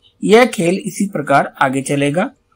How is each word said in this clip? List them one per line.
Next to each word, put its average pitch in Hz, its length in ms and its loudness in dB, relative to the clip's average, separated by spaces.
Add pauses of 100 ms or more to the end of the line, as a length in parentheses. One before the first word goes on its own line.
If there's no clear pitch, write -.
(240)
यह 220 220 6
खेल 185 320 -2
इसी 196 280 -4
प्रकार 143 540 0
आगे 135 220 0
चलेगा 143 480 -2 (260)